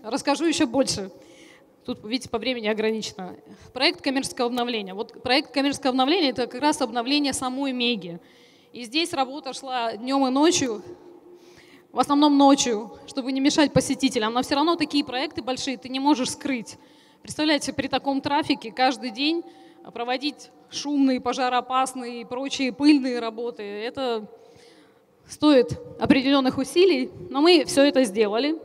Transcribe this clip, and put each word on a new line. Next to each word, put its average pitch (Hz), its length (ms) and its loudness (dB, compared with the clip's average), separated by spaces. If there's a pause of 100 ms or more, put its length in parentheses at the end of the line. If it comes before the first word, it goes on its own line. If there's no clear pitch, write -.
расскажу 277 420 -2
еще 311 200 2
больше. 226 460 0 (720)
Тут, - 200 -10
видите, 233 240 -6
по 233 80 -6
времени 226 300 -4
ограничено. 214 680 -4 (380)
Проект 320 280 0
коммерческого 262 460 -2
обновления. 233 460 -4
Вот 214 300 -12
проект 285 280 0
коммерческого 269 380 0
обновления — 262 420 2
это 233 160 -2
как 247 140 -10
раз 294 200 2
обновление 262 520 -2
самой 262 400 -4
Меги. 208 460 -2 (540)
И 240 100 -12
здесь 294 300 -2
работа 269 400 -4
шла 233 440 -4
днем 262 300 2
и - 20 2
ночью, 262 540 2 (1080)
в 220 80 -6
основном 285 380 4
ночью, 247 540 4 (160)
чтобы 262 240 -6
не 269 100 -2
мешать 294 320 4
посетителям. 254 600 0
Но 247 80 0
все 277 140 -2
равно 330 200 2
такие 294 280 -2
проекты 262 380 -6
большие 254 360 -4
ты 254 120 -16
не 262 100 -6
можешь 269 300 2
скрыть. - 480 -6 (440)
Представляете, 302 520 -2
при 262 140 -4
таком 277 340 -2
трафике 285 500 -2
каждый 247 380 0
день 294 340 -2 (500)
проводить 254 580 -6 (180)
шумные, 277 500 0
пожароопасные 247 1000 -2
и 214 40 -12
прочие 262 460 -4
пыльные 269 480 4
работы — 226 440 -8
это 220 640 -6 (1000)
стоит 277 520 2 (200)
определенных 262 600 2
усилий, 277 500 2 (200)
но 269 120 -2
мы 320 240 6
все 277 180 4
это 285 200 4
сделали 226 600 0